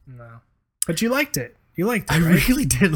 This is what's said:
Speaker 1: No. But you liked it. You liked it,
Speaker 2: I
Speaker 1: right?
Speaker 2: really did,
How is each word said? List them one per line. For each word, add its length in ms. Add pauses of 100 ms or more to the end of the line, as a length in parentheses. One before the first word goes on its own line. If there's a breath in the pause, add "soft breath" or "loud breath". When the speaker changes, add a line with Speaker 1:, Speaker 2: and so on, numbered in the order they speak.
Speaker 1:
No. 220 (580)
But 160
you 80
liked 260
it. 200 (180)
You 120
liked 240
it, 40
Speaker 2:
I 60
Speaker 1:
right? 280
Speaker 2:
really 180
did, 300